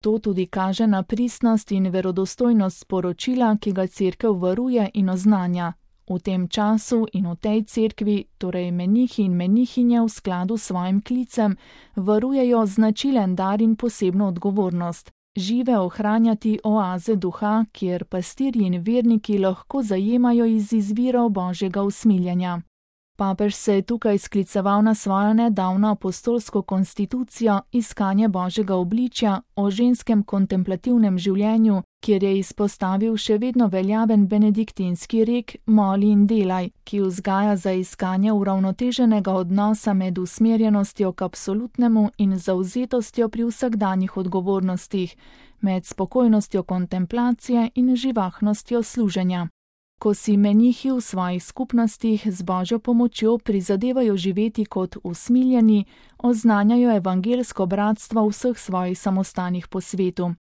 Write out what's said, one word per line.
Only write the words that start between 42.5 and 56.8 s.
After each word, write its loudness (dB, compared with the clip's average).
pri -4
vsakdanjih -2
odgovornostih, -2
med -2
spokojnostjo 0
kontemplacije -2
in 2
živahnostjo -2
služenja. -2
Ko 0
si 0
menihi 4
v -2
svojih -4
skupnostih -2
z -8
Božjo -2
pomočjo 2
prizadevajo 0
živeti -2
kot -6
usmiljeni, 2
oznanjajo 4